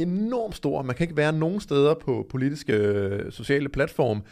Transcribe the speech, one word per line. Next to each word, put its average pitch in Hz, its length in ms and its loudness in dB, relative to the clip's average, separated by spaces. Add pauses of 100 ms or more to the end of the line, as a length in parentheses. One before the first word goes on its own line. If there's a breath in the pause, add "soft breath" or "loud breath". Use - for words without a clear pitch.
enormt 214 540 -2
stor. 147 280 -2
Man 127 140 -4
kan 170 80 0
ikke 165 120 -4
være 151 160 2
nogen 160 280 0
steder 143 340 4
på 123 360 -4
politiske, 135 420 -2
øh, 101 600 0
sociale 139 360 -2
platforme, 131 520 0 (120 loud breath)